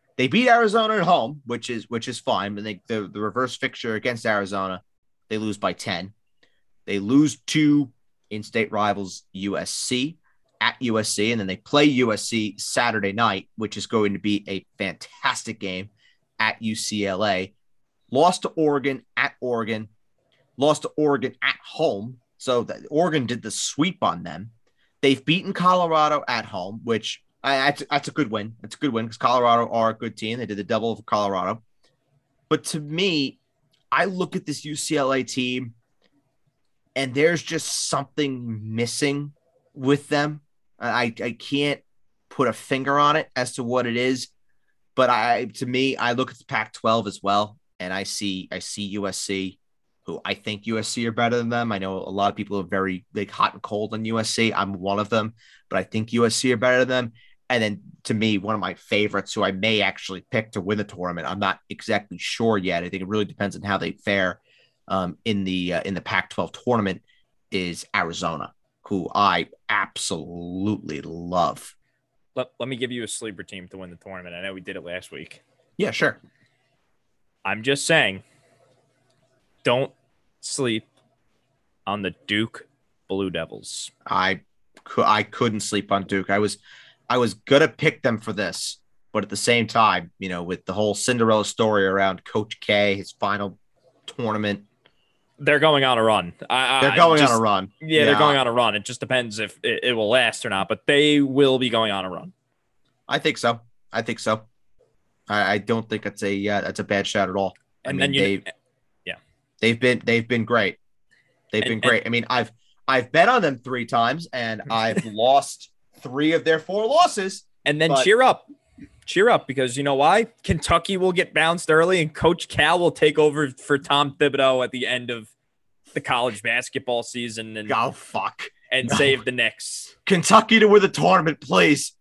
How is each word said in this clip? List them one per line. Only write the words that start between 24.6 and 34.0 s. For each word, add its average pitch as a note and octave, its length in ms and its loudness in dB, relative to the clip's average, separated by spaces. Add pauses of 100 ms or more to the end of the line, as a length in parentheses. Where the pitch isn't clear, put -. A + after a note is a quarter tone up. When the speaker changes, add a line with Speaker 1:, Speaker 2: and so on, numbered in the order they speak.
Speaker 1:
They've C3+ 240 2
beaten F#3 300 -2
Colorado E3 720 2
at A2+ 160 -2
home, G#2 400 -10
which A2+ 380 -4 (200)
I, C3+ 140 0
that's, C#3 340 0
that's D3 180 -2
a - 20 -8
good C3 200 -2
win. A2 300 -6
That's - 140 -16
a - 40 -20
good C#3 140 -2
win A2+ 140 -2
'cause A2+ 100 -14
Colorado A#2+ 560 4
are A2+ 160 2
a A2 60 0
good A2+ 200 -8
team. A2 240 -6
They B2 60 -6
did G2+ 140 -6
the G#2 60 -6
double A2 300 -2
for G#2+ 80 -14
Colorado. G2+ 600 -2 (880)
But D#3 140 0
to D#3+ 160 -6
me, D3+ 580 -2 (520)
I D3 140 4